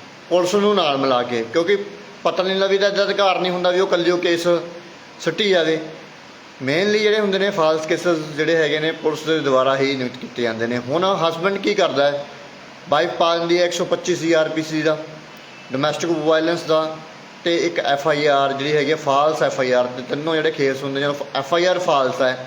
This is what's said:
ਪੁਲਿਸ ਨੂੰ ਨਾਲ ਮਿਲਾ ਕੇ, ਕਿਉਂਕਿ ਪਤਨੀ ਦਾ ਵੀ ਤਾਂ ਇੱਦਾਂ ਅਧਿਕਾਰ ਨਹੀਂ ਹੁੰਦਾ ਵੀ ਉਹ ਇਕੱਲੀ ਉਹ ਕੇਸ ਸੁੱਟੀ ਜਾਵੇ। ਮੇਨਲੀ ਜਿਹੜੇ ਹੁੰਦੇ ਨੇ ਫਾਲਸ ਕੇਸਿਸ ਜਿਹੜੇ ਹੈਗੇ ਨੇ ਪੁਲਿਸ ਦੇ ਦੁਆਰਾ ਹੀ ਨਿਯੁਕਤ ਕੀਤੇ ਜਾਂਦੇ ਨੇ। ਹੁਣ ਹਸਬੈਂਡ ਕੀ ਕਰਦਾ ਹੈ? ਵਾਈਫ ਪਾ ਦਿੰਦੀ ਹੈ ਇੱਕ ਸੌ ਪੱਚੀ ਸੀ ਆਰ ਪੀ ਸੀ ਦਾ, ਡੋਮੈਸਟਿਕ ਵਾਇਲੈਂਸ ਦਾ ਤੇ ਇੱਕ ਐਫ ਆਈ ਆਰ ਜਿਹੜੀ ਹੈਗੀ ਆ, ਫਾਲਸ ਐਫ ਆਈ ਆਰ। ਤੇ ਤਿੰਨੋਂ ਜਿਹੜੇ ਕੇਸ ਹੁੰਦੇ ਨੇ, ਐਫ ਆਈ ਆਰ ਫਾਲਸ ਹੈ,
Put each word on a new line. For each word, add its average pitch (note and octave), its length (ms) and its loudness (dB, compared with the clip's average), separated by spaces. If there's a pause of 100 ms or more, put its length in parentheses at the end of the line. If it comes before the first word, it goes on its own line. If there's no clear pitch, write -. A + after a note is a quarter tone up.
(300)
ਪੁਲਿਸ F3 260 2
ਨੂੰ G#3 200 4
ਨਾਲ D3+ 220 2
ਮਿਲਾ C3 260 2
ਕੇ, A#2 200 -2 (100)
ਕਿਉਂਕਿ E3+ 220 2 (480)
ਪਤਨੀ F#3 360 0
ਦਾ G3 80 2
ਵੀ G3 100 4
ਤਾਂ G3 120 2
ਇੱਦਾਂ G3 160 0
ਅਧਿਕਾਰ F#3+ 340 2
ਨਹੀਂ F#3 120 -2
ਹੁੰਦਾ F3+ 200 0
ਵੀ F3+ 80 2
ਉਹ F#3+ 80 2
ਇਕੱਲੀ F3 240 2
ਉਹ F3+ 60 2
ਕੇਸ F3 300 0 (760)
ਸੁੱਟੀ G3+ 260 0
ਜਾਵੇ। D#3+ 300 2 (840)
ਮੇਨਲੀ F#3 380 0
ਜਿਹੜੇ G#3+ 200 2
ਹੁੰਦੇ G3 200 0
ਨੇ G3 100 0
ਫਾਲਸ D#3+ 360 0
ਕੇਸਿਸ E3 320 0 (200)
ਜਿਹੜੇ D#3 180 2
ਹੈਗੇ D#3 240 2
ਨੇ D#3 120 -2 (120)
ਪੁਲਿਸ D3+ 200 -2
ਦੇ D#3+ 160 0
ਦੁਆਰਾ C3+ 380 2
ਹੀ C#3 180 0
ਨਿਯੁਕਤ B2 220 -6
ਕੀਤੇ - 260 -10
ਜਾਂਦੇ A2+ 240 -2
ਨੇ। A#2+ 100 -2 (100)
ਹੁਣ E3 180 0 (220)
ਹਸਬੈਂਡ E3+ 300 -2
ਕੀ G3+ 160 -2
ਕਰਦਾ C#3+ 380 2
ਹੈ? C#3+ 140 -6 (640)
ਵਾਈਫ D#3+ 300 2
ਪਾ E3+ 180 2
ਦਿੰਦੀ E3+ 220 2
ਹੈ F3 60 4
ਇੱਕ F3 80 -2
ਸੌ F3 120 -2
ਪੱਚੀ E3+ 300 -2
ਸੀ E3 180 0
ਆਰ D#3 160 2
ਪੀ D#3 140 -4
ਸੀ D#3 180 -4
ਦਾ, D#3 160 0 (760)
ਡੋਮੈਸਟਿਕ D3+ 400 -2 (140)
ਵਾਇਲੈਂਸ D#3+ 380 2
ਦਾ D#3+ 180 2 (640)
ਤੇ E3+ 120 2 (100)
ਇੱਕ E3+ 140 -2
ਐਫ C#3 280 0
ਆਈ D3 200 2
ਆਰ C#3 260 4
ਜਿਹੜੀ C#3 220 -4
ਹੈਗੀ C#3+ 160 2
ਆ, D#3 40 0
ਫਾਲਸ D3+ 480 2
ਐਫ C#3 160 0
ਆਈ B2+ 120 0
ਆਰ। B2 160 4 (100)
ਤੇ B2+ 120 -8
ਤਿੰਨੋਂ D3+ 260 -4
ਜਿਹੜੇ D#3 160 0
ਕੇਸ C#3 320 0
ਹੁੰਦੇ C#3 180 -4
ਨੇ, C#3+ 120 0 (220)
ਐਫ C3+ 180 -4
ਆਈ F3 120 4
ਆਰ F3+ 140 2
ਫਾਲਸ C#3 420 2
ਹੈ, B2+ 240 2